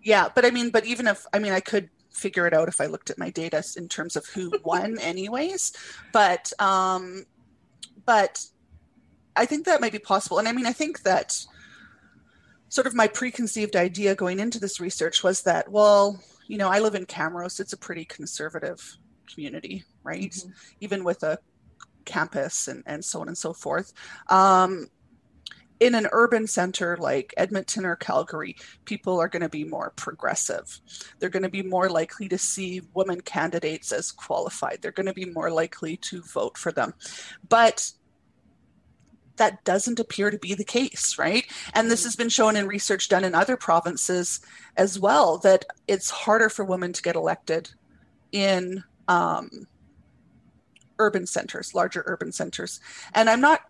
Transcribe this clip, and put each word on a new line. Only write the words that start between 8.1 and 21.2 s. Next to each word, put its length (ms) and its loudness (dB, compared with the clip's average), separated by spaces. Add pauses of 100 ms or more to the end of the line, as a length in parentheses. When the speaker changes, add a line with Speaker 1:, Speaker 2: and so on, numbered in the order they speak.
Speaker 1:
I 100 4
think 200 -4
that 140 4
might 120 -2
be 60 -8
possible. 400 0
And 80 2
I 60 0
mean, 140 -2
I 60 0
think 300 -6
that 420 2 (1200)
sort 180 0
of 80 -4
my 140 4
preconceived 680 -4
idea 380 2
going 260 -2
into 200 -4
this 200 -6
research 440 -2
was 180 2
that, 280 0
well, 500 6 (260)
you 120 -8
know, 100 0
I 120 4
live 140 2
in 120 -6
Camrose. 540 -6
It's 120 -8
a 60 -10
pretty 260 -12
conservative 920 -10 (360)
community, 520 -12 (180)
right? 300 -8
Speaker 2:
Mm-hmm. 180 -14 (300)
Speaker 1:
Even 240 -6
with 180 -2